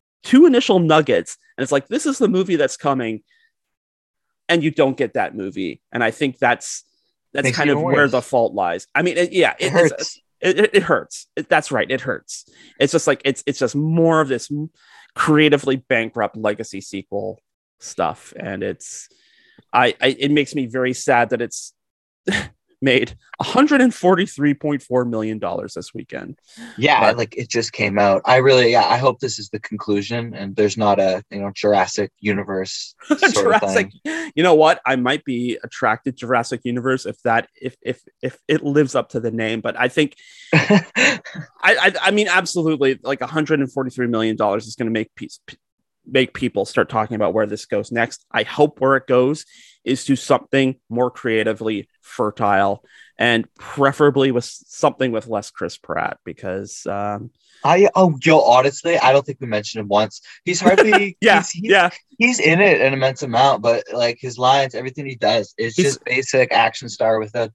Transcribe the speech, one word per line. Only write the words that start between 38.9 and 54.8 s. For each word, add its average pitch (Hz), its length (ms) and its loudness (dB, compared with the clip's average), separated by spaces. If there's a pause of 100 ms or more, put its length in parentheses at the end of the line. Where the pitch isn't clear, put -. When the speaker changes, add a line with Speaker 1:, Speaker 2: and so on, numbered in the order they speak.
Speaker 1:
up 123 160 -2
to 120 100 -6
the 113 100 -4
name. 110 300 -4
But 113 180 -6
I 127 100 0
think 147 280 -2 (180)
Speaker 2:
<laughs> - 200 -8
Speaker 1:
I, 226 640 2 (420)
I, 185 380 2
I 190 120 2
mean, 208 160 0
absolutely, 160 760 0
like, 135 180 -4
a 123 60 -4
hundred 151 340 -2
and 131 100 -2
forty-three 127 360 -4
million 110 300 -2
dollars 107 300 -2
is 107 100 -16
gonna 113 140 -4
make 110 240 -4
peace, - 320 -16
p-, - 120 -20 (520)
make 131 240 0
people 107 300 -4
start - 240 -2
talking 110 260 -2
about 101 200 0
where 110 120 0
this 104 200 -10
goes 101 260 -6
next. 117 380 -4
I 110 120 -2
hope - 380 0
where 135 160 2
it 127 100 -6
goes 127 380 2 (400)
is 127 220 -4
to 139 100 2
something 135 600 0 (140)
more 120 200 -2
creatively 110 800 -4 (140)
fertile 101 800 0 (340)
and 117 280 2 (120)
preferably 139 720 2
with 120 140 -2
s-, - 240 -18
something 131 440 -2